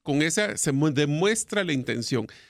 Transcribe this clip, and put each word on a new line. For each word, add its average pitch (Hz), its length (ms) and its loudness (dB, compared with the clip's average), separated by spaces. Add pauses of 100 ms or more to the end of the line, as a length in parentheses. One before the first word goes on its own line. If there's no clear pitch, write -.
con 147 180 2
esa 165 360 0
se - 140 0
mu-, 147 200 2
demuestra 175 720 0
la 170 100 -2
intención. 120 540 -2 (220)